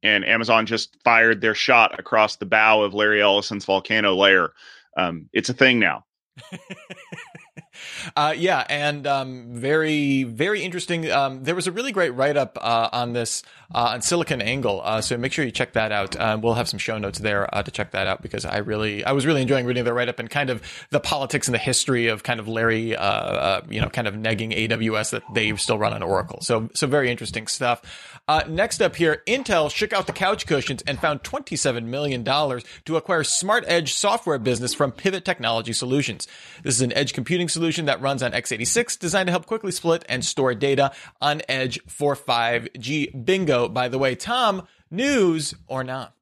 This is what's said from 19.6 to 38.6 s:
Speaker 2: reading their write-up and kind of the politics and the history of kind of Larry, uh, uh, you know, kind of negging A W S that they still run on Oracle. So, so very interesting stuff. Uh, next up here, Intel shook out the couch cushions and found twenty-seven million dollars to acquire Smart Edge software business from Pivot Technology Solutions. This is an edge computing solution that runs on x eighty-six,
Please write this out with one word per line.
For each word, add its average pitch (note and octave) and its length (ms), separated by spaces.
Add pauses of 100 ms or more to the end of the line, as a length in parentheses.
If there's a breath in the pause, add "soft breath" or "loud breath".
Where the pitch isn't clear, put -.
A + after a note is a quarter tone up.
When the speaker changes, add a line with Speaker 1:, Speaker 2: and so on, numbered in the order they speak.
Speaker 2:
reading B2 180
their A#2 100
write-up A#2+ 260
and A#2 100
kind C#3+ 200
of A2+ 120 (280 loud breath)
the C#3+ 100
politics C#3 480
and B2+ 60
the A#2 40
history B2 480
of A2 160
kind A#2+ 160
of G#2 80
Larry, A2+ 500
uh, - 80
uh, F#2+ 640
you G#2+ 120
know, A2 80
kind A2+ 180
of G2+ 80
negging A2 400
A A2 140
W A2 280
S G#2+ 140
that A2+ 120 (100)
they G#2+ 240
still G#2+ 220
run G#2+ 140
on G#2+ 100
Oracle. F#2 400
So, A2+ 320
so - 120
very C3+ 240
interesting A2 380
stuff. A#2+ 340 (460 loud breath)
Uh, D#3 200
next G3 340
up F3+ 140
here, E3 300
Intel G3 440
shook G#3 220
out F#3+ 140
the F#3+ 60
couch F#3 340
cushions C3+ 400
and C#3 120
found D3 260
twenty-seven C3+ 680
million C3+ 320
dollars C3+ 420 (220 loud breath)
to D#3+ 100
acquire D#3+ 280
Smart G#3 420
Edge E3+ 260
software F#3+ 460
business A#2+ 340
from C#3 200
Pivot F#3+ 320
Technology A2+ 480
Solutions. B2+ 540 (360 loud breath)
This C3 140
is A#2 40
an B2 120
edge C#3 200
computing E3+ 360
solution E3 360
that C#3 160
runs C3+ 220
on B2 100
x - 180
eighty-six, B2 460